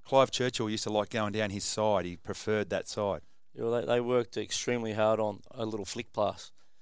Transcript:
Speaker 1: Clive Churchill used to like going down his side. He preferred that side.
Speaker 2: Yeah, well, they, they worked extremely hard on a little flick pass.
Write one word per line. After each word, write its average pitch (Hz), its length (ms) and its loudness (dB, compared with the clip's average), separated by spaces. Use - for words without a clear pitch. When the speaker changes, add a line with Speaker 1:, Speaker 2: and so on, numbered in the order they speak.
Speaker 1:
Clive 135 280 8
Churchill 123 380 0
used 107 140 -2
to 113 60 -2
like 104 200 2
going 107 220 0
down 107 180 0
his 101 140 -4
side. 104 420 2
He 87 100 -6
preferred 104 540 -2
that - 180 -2
side. 101 320 -2
Speaker 2:
Yeah, 117 100 -6
well, 117 180 2
they, - 40 -4
they 120 140 4
worked 120 360 0
extremely 113 580 -2
hard 110 260 4
on 104 200 -2
a 120 140 -6
little 107 180 -4
flick - 280 -8
pass. 101 380 -2